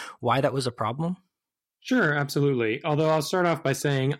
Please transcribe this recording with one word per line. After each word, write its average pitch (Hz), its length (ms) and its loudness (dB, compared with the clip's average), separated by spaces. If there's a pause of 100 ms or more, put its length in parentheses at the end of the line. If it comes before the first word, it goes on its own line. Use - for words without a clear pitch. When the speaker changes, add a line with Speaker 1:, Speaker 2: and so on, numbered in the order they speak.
(200)
Speaker 1:
why 120 220 0
that 135 100 2
was 131 140 -2
a 120 60 -4
problem? 143 440 -4 (640)
Speaker 2:
Sure, 214 300 2
absolutely. 143 720 0
Although 156 240 2
I'll 156 140 2
start 175 240 0
off 165 160 0
by 139 100 0
saying 139 480 0